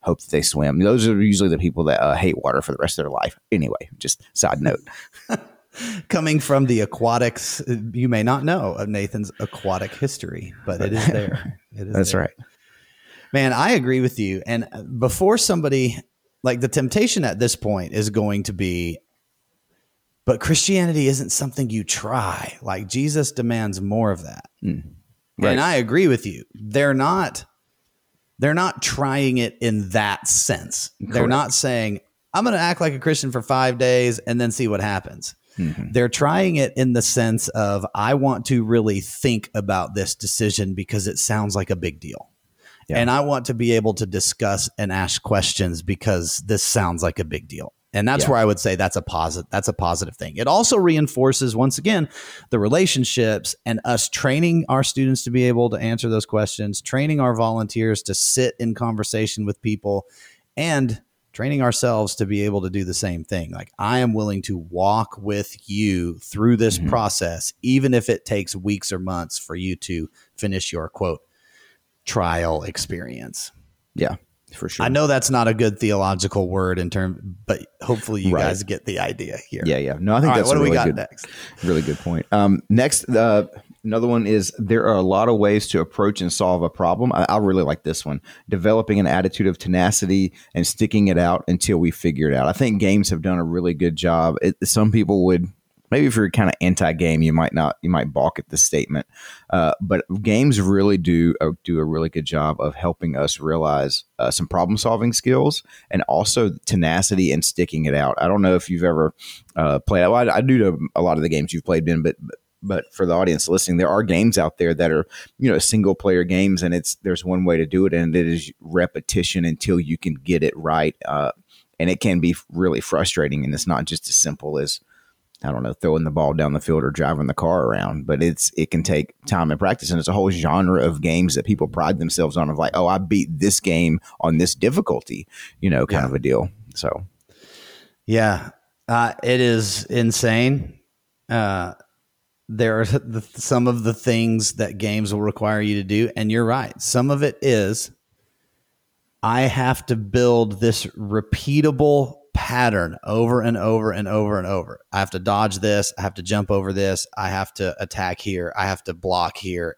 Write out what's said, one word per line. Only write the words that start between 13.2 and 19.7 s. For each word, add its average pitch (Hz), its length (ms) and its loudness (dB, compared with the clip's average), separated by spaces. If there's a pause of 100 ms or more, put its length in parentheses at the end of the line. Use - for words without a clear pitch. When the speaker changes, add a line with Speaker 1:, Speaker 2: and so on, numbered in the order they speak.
Speaker 2:
Man, 135 180 2
I 143 200 2
agree 131 280 2
with 123 200 0
you. 95 260 -2
And, 95 260 -4
uh, 107 120 -14
before 131 560 2
somebody, 135 580 0 (460)
like, 123 180 0
the 131 60 2
temptation 170 580 0
at 101 140 -2
this 120 160 0
point 98 380 -4
is 107 180 -2
going 101 320 0
to 104 100 -8
be, 87 460 -4 (1300)